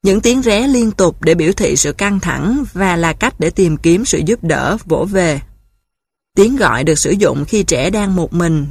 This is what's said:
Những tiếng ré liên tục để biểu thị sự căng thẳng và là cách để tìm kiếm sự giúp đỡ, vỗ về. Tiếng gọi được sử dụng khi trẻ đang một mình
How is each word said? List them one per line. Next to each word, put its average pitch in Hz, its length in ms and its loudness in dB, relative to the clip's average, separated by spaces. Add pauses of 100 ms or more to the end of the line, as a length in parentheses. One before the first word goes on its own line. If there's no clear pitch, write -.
Những 196 180 2
tiếng 254 220 2
ré 226 240 2
liên 240 260 2
tục 180 300 0
để 165 120 4
biểu 170 180 0
thị 196 240 0
sự 147 160 -2
căng 202 280 -2
thẳng 180 520 -2
và 180 240 -2
là 165 160 0
cách - 280 -4
để 160 100 0
tìm 170 260 0
kiếm 175 280 2
sự 180 220 -2
giúp 220 180 -2
đỡ, 151 400 -2
vỗ 160 200 0
về. 175 360 -2 (960)
Tiếng 220 220 4
gọi 139 280 0
được 156 140 2
sử - 120 -2
dụng 147 340 0
khi 208 180 0
trẻ 151 280 0
đang 202 260 -2
một 165 160 -2
mình 165 380 0